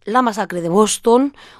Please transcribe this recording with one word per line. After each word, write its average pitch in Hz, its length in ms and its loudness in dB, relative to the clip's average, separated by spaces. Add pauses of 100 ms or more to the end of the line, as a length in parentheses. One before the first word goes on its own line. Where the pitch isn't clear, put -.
la 240 180 0
masacre 190 400 -4
de 170 80 -4
Boston 233 680 2 (240)